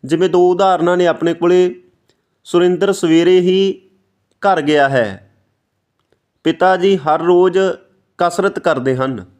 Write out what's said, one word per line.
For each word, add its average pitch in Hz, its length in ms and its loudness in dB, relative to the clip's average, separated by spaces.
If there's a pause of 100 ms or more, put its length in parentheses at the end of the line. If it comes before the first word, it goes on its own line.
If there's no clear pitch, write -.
ਜਿਵੇਂ 165 240 -2
ਦੋ 180 220 2
ਉਦਾਹਰਨਾਂ 180 460 0
ਨੇ 180 100 2
ਆਪਣੇ 165 260 -2
ਕੋਲੇ, 180 480 0 (600)
"ਸੁਰਿੰਦਰ 180 500 0
ਸਵੇਰੇ 170 460 2
ਹੀ 185 420 -2 (600)
ਘਰ 190 200 0
ਗਿਆ 143 280 2
ਹੈ," 110 460 -4 (1080)
"ਪਿਤਾ 180 340 0
ਜੀ 190 200 0
ਹਰ 156 240 -2
ਰੋਜ਼ 180 360 2 (600)
ਕਸਰਤ 175 420 -2
ਕਰਦੇ 135 360 -2
ਹਨ।" 127 300 -6 (140)